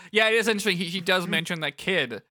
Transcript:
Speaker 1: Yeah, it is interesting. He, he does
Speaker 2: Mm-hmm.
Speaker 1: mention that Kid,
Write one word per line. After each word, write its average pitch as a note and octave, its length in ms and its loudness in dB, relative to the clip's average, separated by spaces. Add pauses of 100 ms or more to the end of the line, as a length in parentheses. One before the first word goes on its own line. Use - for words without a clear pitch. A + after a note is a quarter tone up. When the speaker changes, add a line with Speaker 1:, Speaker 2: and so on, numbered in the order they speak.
(100)
Speaker 1:
Yeah, A3 180 4
it A3 60 2
is A3+ 140 2
interesting. G3+ 300 0
He, F#3 80 -4
he F3+ 160 -6
does F#3 220 2
Speaker 2:
Mm-hmm. F3 60 -8
Speaker 1:
mention E3 300 -2
that D3 160 -6
Kid, C3 460 -2 (140)